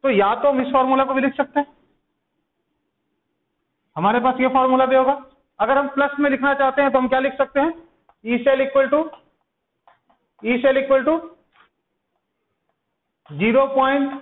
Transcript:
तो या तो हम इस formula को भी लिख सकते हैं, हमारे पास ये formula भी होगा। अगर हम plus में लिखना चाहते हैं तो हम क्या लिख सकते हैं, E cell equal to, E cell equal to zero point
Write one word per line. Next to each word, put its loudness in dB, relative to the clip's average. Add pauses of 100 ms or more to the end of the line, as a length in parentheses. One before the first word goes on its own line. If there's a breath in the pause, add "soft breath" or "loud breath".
तो 2
या 2
तो 0
हम 0
इस -4
formula 2
को -4
भी 0
लिख -2
सकते -4
हैं, -4 (2250)
हमारे 0
पास -2
ये 2
formula 2
भी 2
होगा। 4 (460)
अगर 0
हम 0
plus -2
में 2
लिखना 0
चाहते 0
हैं 2
तो 2
हम 0
क्या 0
लिख -4
सकते -2
हैं, 0 (520)
E -2
cell 2
equal 0
to, 2 (1400)
E -2
cell 2
equal 0
to 2 (2250)
zero 0
point 0 (120)